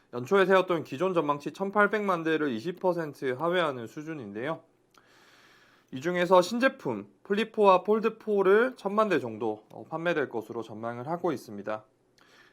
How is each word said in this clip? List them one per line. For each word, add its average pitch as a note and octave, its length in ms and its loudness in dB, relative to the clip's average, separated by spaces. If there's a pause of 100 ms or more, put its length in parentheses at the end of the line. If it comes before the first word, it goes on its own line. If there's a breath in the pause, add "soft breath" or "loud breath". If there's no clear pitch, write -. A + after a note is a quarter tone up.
(140 soft breath)
연초에 D3+ 300 4
세웠던 F3+ 400 4
기존 F3 300 -4
전망치 D3 400 -2
천팔백만 G3+ 680 0
대를 D#3 280 0
이십 C3 300 -6
퍼센트 E3 520 -4
하회하는 D3 540 -2
수준인데요. D3 760 -10 (1300 soft breath)
이 C3 120 -12
중에서 F3+ 400 6
신제품 F3+ 640 -2 (160)
플립 A3 300 -2
포와 F#3+ 300 6
폴드 A3 360 0
포를 G#3 580 2
천만 G#3 320 0
대 E3 120 2
정도, A2 500 -6
어, A2 180 -16
판매될 D#3+ 400 -2
것으로 A#2 340 -8
전망을 A#2 460 -10
하고 E3+ 240 -2
있습니다. G#2+ 520 -10 (680 soft breath)